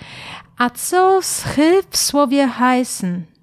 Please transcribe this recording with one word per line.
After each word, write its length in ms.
A 120
co 520
z 200
chy 480
w 60
słowie 520
heißen? 800